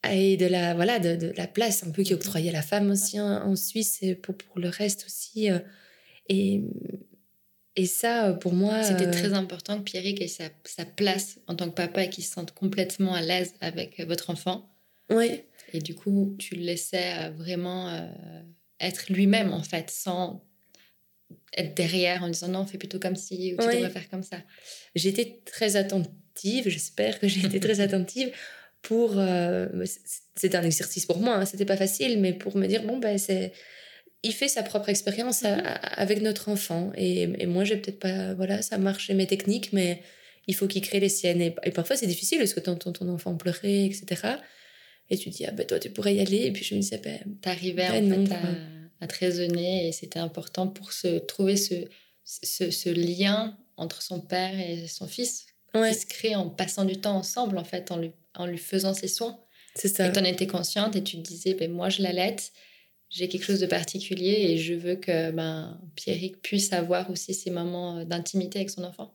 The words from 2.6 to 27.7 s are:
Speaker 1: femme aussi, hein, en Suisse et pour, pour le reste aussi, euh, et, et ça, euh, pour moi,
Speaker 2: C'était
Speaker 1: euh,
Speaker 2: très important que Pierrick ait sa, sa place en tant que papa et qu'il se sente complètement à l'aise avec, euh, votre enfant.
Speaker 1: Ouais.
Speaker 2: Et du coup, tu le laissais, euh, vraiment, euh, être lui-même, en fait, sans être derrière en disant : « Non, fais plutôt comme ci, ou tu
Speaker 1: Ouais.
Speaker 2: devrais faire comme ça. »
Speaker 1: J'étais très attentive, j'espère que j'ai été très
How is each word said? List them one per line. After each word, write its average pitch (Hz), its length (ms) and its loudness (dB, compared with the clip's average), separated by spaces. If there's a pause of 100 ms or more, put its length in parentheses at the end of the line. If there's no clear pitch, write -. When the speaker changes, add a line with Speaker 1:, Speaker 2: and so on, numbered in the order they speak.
Speaker 1:
femme 202 260 2
aussi, 196 300 2
hein, 208 260 0
en 196 100 4
Suisse - 460 -2
et 190 140 2
pour, 185 200 -8
pour - 240 -10
le 175 100 0
reste 202 360 -2
aussi, - 460 -2
euh, 175 80 4 (720)
et, 196 320 4 (1120)
et 190 100 2
ça, 233 440 2
euh, 185 40 4
pour 175 200 0
moi, 214 300 4
Speaker 2:
C'était 185 240 4
Speaker 1:
euh, 175 40 2
Speaker 2:
très 175 220 2
important 190 460 -4
que 202 40 -8
Pierrick 196 380 -4
ait 175 60 -2
sa, 165 180 -8 (180)
sa - 220 -10
place 196 640 0
en 175 80 -4
tant 170 140 -4
que 170 60 -8
papa 180 300 0
et 180 40 -4
qu'il 170 140 -8
se - 80 -6
sente 170 220 -8
complètement 190 600 0
à 175 80 0
l'aise 175 400 0
avec, 170 380 -6
euh, 165 60 -6
votre 165 240 -4
enfant. 185 400 -4 (400)
Speaker 1:
Ouais. 233 360 2 (280)
Speaker 2:
Et 165 60 -2
du 160 140 -6
coup, 196 460 2
tu - 160 -8
le 175 80 -6
laissais, 175 560 -2
euh, 160 120 -4
vraiment, 180 580 -4
euh, 165 180 -6 (720)
être - 320 -2
lui-même, 196 420 6
en 165 80 -2
fait, 160 300 -4
sans 180 520 -4 (1120)
être 156 180 -4
derrière 180 480 2
en 175 60 -2
disant : « 170 200 -4
Non, 190 160 -2
fais 196 120 -12
plutôt 190 220 -8
comme 190 160 -2
ci, 185 380 -4
ou 180 80 -4
tu 233 60 4
Speaker 1:
Ouais. 233 100 4
Speaker 2:
devrais 185 120 0
faire 180 200 -10
comme 190 140 -8
ça. » - 140 -12 (580)
Speaker 1:
J'étais 196 500 0
très 208 300 0
attentive, 196 960 0
j'espère 208 500 -2
que 202 80 4
j'ai 185 180 2
été 196 140 2
très 202 200 2